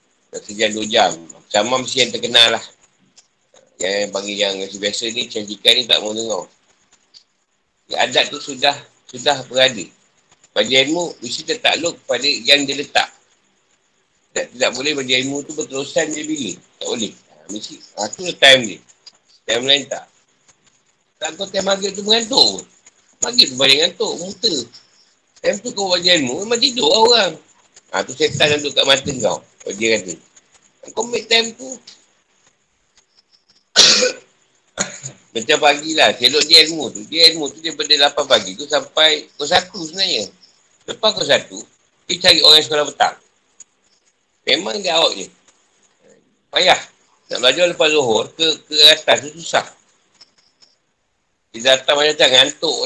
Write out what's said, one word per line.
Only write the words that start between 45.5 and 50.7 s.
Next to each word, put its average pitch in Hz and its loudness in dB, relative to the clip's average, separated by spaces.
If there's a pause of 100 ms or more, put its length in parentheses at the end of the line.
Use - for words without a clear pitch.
Payah. 165 4 (480)
Nak 107 -6
belajar 143 4
lepas 165 2
Zuhur 123 2
ke, 160 0 (240)
ke 151 -8 (180)
atas 135 2
tu 156 -14
susah. 131 -2 (1900)